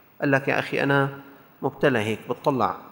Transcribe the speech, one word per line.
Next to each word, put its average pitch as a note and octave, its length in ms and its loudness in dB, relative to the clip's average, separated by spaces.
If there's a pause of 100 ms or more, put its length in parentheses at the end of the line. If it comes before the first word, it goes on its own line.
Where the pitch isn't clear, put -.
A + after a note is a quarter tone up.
(220)
قال D3 100 0
لك: C3+ 160 2
"يا - 120 2
أخي - 240 -2
أنا C#3 380 2 (400)
مبتلى D3+ 380 2
هيك، G#2+ 200 -2 (100)
بتطلع A#2+ 480 0 (140)